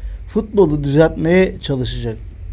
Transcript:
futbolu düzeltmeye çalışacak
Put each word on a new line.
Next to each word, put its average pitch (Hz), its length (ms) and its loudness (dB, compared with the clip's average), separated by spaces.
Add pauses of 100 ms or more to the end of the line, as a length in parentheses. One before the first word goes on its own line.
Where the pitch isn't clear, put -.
(260)
futbolu 185 580 0
düzeltmeye 160 760 2
çalışacak 117 560 -4 (360)